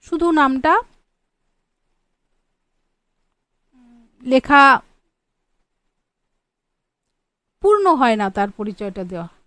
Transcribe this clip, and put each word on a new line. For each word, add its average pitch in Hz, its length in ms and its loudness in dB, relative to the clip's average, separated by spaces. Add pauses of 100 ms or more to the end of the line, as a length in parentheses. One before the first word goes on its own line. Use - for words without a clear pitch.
শুধু 330 300 -4
নামটা 294 520 0 (3500)
লেখা 262 600 4 (2750)
পূর্ণ 392 340 2
হয় 247 220 0
না, 202 140 -4
তার 202 200 -4
পরিচয়টা 202 540 -12
দেওয়া। 175 240 -12 (180)